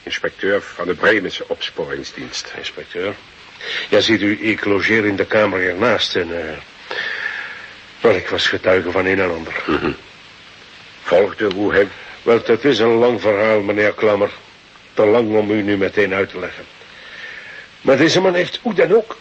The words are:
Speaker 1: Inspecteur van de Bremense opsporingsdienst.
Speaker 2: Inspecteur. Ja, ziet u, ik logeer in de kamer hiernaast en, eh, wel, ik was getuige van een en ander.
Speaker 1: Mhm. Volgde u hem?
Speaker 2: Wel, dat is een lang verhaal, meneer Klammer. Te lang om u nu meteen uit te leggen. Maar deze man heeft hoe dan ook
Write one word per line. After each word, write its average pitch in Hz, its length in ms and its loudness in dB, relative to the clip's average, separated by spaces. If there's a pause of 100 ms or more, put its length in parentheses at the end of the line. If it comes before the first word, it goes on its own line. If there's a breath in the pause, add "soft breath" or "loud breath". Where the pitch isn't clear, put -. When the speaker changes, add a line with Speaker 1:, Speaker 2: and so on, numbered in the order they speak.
Speaker 1:
Inspecteur - 580 -4
van - 260 -8
de 90 60 -2
Bremense 92 540 0
opsporingsdienst. - 1080 -8
Speaker 2:
Inspecteur. 90 580 -8 (720 loud breath)
Ja, - 100 6
ziet 107 220 2
u, 107 280 0
ik 98 160 -2
logeer 104 400 2
in 104 100 0
de 92 100 0
kamer 104 340 2
hiernaast 92 560 0
en, 85 320 -4
eh, 78 100 -10 (1400 loud breath)
wel, 110 140 4
ik 90 120 -6
was - 200 -2
getuige 92 440 0
van 92 140 0
een 95 140 2
en 92 120 0
ander. 82 340 -6
Speaker 1:
Mhm. 78 260 0 (1120)
Volgde 98 520 2
u 98 180 0
hem? 95 180 2 (320 loud breath)
Speaker 2:
Wel, 113 200 4
dat 113 200 0
is 135 160 4
een 117 140 4
lang 117 280 2
verhaal, 107 400 2
meneer 104 320 0
Klammer. 104 380 2 (600)
Te 110 120 4
lang 107 300 4
om 104 160 2
u 107 100 2
nu 101 160 0
meteen 95 360 0
uit 95 160 0
te 92 100 -10
leggen. - 260 -10 (1160 loud breath)
Maar 131 160 4
deze 165 240 4
man 185 120 2
heeft 180 280 -2
hoe 220 120 -4
dan 170 220 2
ook - 260 0